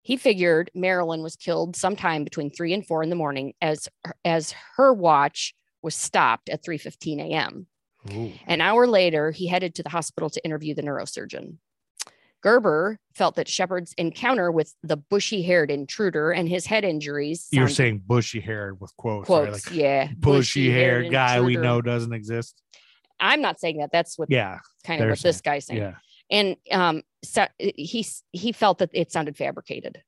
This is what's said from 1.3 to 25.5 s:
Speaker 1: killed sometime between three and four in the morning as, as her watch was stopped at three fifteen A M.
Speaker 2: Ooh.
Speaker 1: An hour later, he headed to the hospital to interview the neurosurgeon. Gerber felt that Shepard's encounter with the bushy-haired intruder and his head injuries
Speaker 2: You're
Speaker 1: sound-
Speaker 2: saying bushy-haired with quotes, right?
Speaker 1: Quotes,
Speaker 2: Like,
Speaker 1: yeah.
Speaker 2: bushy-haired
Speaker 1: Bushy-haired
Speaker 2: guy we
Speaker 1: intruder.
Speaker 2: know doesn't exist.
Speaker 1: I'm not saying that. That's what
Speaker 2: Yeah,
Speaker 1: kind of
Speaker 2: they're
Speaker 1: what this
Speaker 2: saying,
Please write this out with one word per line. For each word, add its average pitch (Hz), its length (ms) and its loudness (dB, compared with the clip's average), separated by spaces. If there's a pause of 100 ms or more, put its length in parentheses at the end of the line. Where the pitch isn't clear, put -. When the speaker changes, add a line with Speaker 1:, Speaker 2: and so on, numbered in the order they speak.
Speaker 1:
killed 170 400 -4
sometime 170 480 -2
between 147 260 -6
three 170 220 -4
and 196 140 -4
four 160 160 -2
in 160 80 -2
the 175 60 -2
morning 139 440 -4
as, 151 280 -2 (360)
as 165 300 0 (220)
her 262 160 6
watch 156 640 2 (280)
was 156 120 -6
stopped 135 540 0
at - 160 -6
three 160 140 -6
fifteen 151 420 -8
A 160 140 -6
M. 160 320 -4 (460)
Speaker 2:
Ooh. 107 200 -8 (140)
Speaker 1:
An 165 160 0
hour 226 240 6
later, 170 460 4
he 180 160 -6
headed 180 260 -2
to 175 80 -8
the 156 80 -8
hospital 160 400 -4
to - 140 -10
interview 151 300 -4
the 147 80 -6
neurosurgeon. - 760 -8 (840)
Gerber 208 560 4 (160)
felt 170 220 0
that 165 120 -2
Shepard's 180 460 -4
encounter 180 580 0
with 160 300 0
the 156 160 -2
bushy-haired 180 720 0
intruder 151 600 -2
and 175 160 0
his 170 200 -2
head 214 180 0
injuries 147 680 -4
Speaker 2:
You're 127 180 4
Speaker 1:
sound- - 80 -2
Speaker 2:
saying 117 300 2
bushy-haired 104 760 -2
with 95 180 -18
quotes, 104 320 -6
right? 156 180 4
Speaker 1:
Quotes, 104 180 -8
Speaker 2:
Like, 170 80 -12
Speaker 1:
yeah. 139 340 2 (100)
Speaker 2:
bushy-haired - 20 -12
Speaker 1:
Bushy-haired 127 920 4
Speaker 2:
guy 127 300 4
we 123 140 4
Speaker 1:
intruder. 123 140 0
Speaker 2:
know 120 120 2
doesn't 120 320 -2
exist. 113 480 -8 (580)
Speaker 1:
I'm 247 220 2
not 196 200 -2
saying 165 180 -4
that. 143 140 -4
That's 170 260 0
what 147 120 -2
Speaker 2:
Yeah, 101 280 0 (260)
Speaker 1:
kind 165 160 -4
of 113 40 4
Speaker 2:
they're 110 80 4
Speaker 1:
what - 80 -2
this 175 160 2
Speaker 2:
saying, - 60 -14 (140)